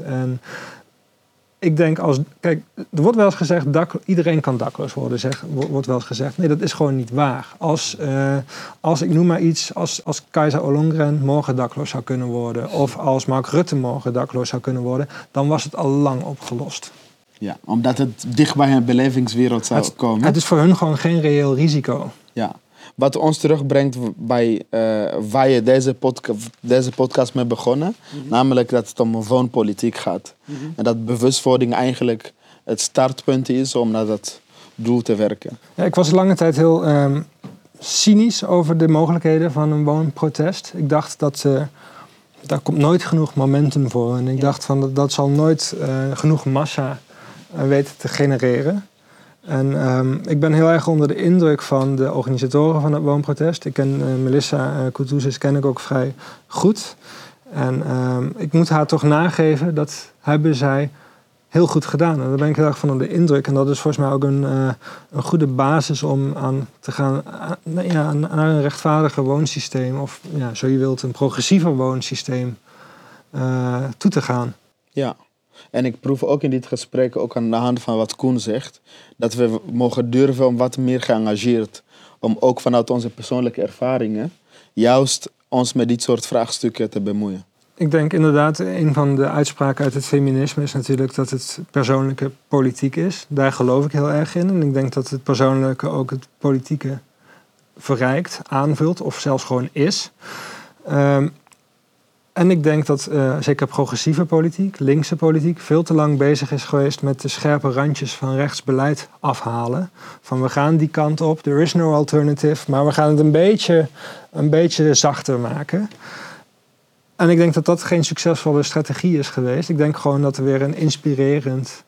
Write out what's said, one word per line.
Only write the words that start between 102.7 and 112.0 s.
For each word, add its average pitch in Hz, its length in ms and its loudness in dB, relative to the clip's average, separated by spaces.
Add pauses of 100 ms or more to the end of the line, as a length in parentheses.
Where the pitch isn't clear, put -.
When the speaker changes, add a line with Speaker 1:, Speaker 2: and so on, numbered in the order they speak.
Speaker 1:
dat, 143 200 -2
eh, 135 340 0
zeker 143 260 0
progressieve 147 580 0
politiek, 165 540 0
linkse 147 380 0
politiek, 160 420 2
veel 156 240 2
te 165 120 -2
lang 151 240 2
bezig 139 340 2
is 139 120 -4
geweest 139 380 -2
met 139 180 -2
de 139 80 -6
scherpe 143 420 0
randjes 139 440 -2
van 131 200 -4
rechtsbeleid 139 760 -2 (120)
afhalen. 123 680 -4 (300)
Van, 127 220 -4
we 131 60 2
gaan 151 280 2
die 151 120 2
kant 156 320 0
op, 156 220 0
there 143 200 2
is 170 120 0
no 160 200 4
alternative, 147 760 2